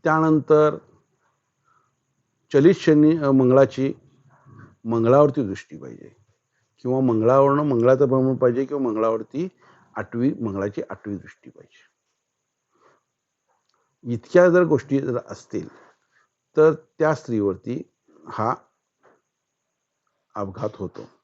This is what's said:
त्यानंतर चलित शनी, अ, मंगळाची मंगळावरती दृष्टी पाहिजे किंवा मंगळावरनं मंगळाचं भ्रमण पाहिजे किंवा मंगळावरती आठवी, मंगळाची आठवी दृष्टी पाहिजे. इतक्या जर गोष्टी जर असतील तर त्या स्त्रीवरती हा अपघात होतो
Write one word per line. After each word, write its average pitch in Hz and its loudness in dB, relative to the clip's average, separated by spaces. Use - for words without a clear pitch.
त्यानंतर 156 2
चलित 156 6
शनी, 151 2
अ, 143 -2
मंगळाची 131 2
मंगळावरती 123 2
दृष्टी 95 -12
पाहिजे - -20
किंवा 127 -4
मंगळावरनं 131 2
मंगळाचं 131 2
भ्रमण 131 0
पाहिजे 127 0
किंवा 139 -8
मंगळावरती 113 -4
आठवी, 117 -4
मंगळाची 101 -8
आठवी 98 -12
दृष्टी - -20
पाहिजे. - -20
इतक्या 180 2
जर 180 4
गोष्टी 139 -2
जर 127 -6
असतील - -12
तर 156 4
त्या 156 -4
स्त्रीवरती 107 -6
हा 110 -6
अपघात 101 -10
होतो - -14